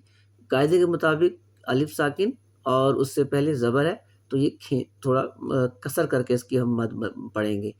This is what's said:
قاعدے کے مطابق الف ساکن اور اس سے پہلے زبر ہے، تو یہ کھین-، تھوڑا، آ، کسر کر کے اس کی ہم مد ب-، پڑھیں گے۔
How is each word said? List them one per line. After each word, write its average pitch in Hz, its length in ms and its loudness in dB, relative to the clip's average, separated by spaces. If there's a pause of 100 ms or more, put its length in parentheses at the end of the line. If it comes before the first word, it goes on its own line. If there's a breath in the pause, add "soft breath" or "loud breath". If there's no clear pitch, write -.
(480 soft breath)
قاعدے 147 300 2
کے 180 80 4
مطابق 165 760 0
الف 135 300 0
ساکن 160 380 -2 (320)
اور 131 320 2
اس 135 200 -2
سے 147 100 0
پہلے 143 300 0
زبر 120 300 0
ہے، 170 100 0 (340 soft breath)
تو 135 80 -4
یہ 139 140 2 (100)
کھین-، - 420 -4
تھوڑا، 131 200 2 (320)
آ، 127 120 2
کسر 139 400 -4
کر 131 160 0
کے 123 120 0
اس 120 100 0
کی 127 160 0
ہم 120 160 0
مد 117 160 -2
ب-، 104 420 -8
پڑھیں 104 280 -2
گے۔ 104 180 -6